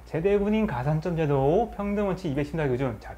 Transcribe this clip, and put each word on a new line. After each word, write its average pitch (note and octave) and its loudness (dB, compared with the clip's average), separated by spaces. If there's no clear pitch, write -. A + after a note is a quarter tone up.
제대군인 G3+ 2
가산점 D#3 -2
제도, D#3 2
평등 G3+ -2
원칙 F3 -2
이백십사 D3 -2
기준. B2 -2
자, - -14